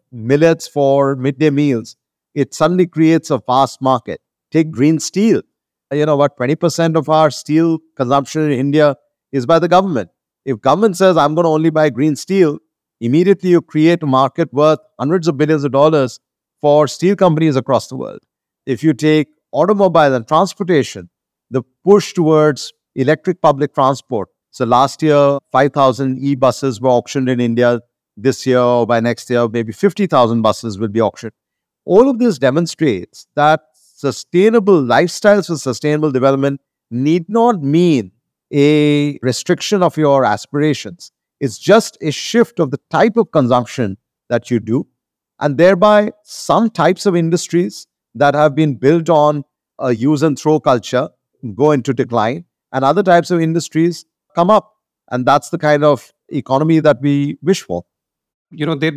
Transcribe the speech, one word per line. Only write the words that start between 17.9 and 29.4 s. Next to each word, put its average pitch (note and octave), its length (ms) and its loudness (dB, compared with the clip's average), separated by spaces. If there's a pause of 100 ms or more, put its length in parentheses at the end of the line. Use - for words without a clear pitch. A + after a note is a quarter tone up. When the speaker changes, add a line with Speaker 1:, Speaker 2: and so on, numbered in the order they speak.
Speaker 1:
world. A#2+ 240 -12 (460)
If C3 160 -4
you D#3 120 2
take D3+ 340 0 (240)
automobile E3+ 600 2
and A#2+ 140 -4
transportation, D#3+ 840 -2 (440)
the B2+ 100 -2 (220)
push G3 300 2
towards D3+ 580 0 (240)
electric D#3 440 -2
public C#3+ 340 0
transport. C3 540 -2 (220)
So - 140 -6
last B2 400 0
year, C#3+ 340 2 (140)
five C3+ 200 2
thousand C3 460 0
e-buses C3 640 -2
were C3 100 0
auctioned B2+ 380 -2
in B2+ 100 -2
India. A#2+ 420 0 (360)
This B2 300 -2
year B2 140 2
or B2 260 0
by A#2 140 0
next A#2 280 -6
year, A#2+ 200 0